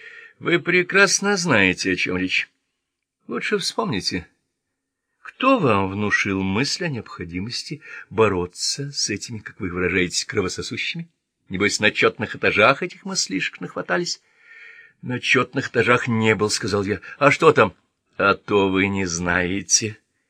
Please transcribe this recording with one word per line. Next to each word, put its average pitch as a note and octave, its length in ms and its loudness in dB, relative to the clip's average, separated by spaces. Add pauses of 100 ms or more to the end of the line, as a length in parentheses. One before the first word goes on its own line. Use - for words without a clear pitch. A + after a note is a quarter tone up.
(400)
«Вы E3 200 0
прекрасно F#3 800 2
знаете, G2 560 2
о - 20 -2
чем F2+ 220 -4
речь. F#2 320 -2 (800)
Лучше A3 300 -4
вспомните, F#3 720 -4 (920)
кто C4 380 0
вам G2+ 300 2
внушил G2+ 520 -2
мысль A2 440 -2
о E3+ 40 -4
необходимости G2+ 920 -8 (280)
бороться G2+ 840 0
с - 180 -4
этими, G#2+ 300 -8
как - 200 -16
вы G2 120 -4
выражаетесь, F2+ 540 0
кровососущими? - 840 -4 (400)
Небось, F#2+ 300 0
на G#2 120 2
четных - 440 0
этажах G#2+ 480 4
этих - 220 -12
мыслишек F#3+ 560 -6
нахватались?» F3 600 -6 (800)
«На B2 180 -6
четных B2+ 500 0
этажах A#2+ 380 2
не A2 280 4
был», — G#2 160 0
сказал G2+ 320 -2
я. G2 160 -2 (200)
«А C#3+ 120 6
что D#3 220 6
там?» A2 200 4 (460)
«А G2 160 4
то G2+ 320 2
вы F#2+ 220 2
не G2 160 -2
знаете», — F2+ 920 -2 (320)